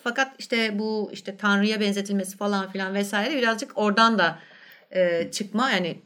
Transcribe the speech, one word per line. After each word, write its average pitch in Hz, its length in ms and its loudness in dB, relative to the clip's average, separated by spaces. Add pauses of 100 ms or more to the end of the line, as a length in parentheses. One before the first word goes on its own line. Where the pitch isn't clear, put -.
Fakat 262 340 -2
işte 220 400 -2
bu 214 340 -4
işte - 240 -12
Tanrı'ya 208 440 2
benzetilmesi 202 560 -2
falan 202 340 -2
filan 190 240 -4
vesaire 208 420 -2
birazcık 226 420 -2
oradan 214 400 4
da, 165 200 2 (520)
e, 170 400 0
çıkma, 214 400 -2
yani 180 360 0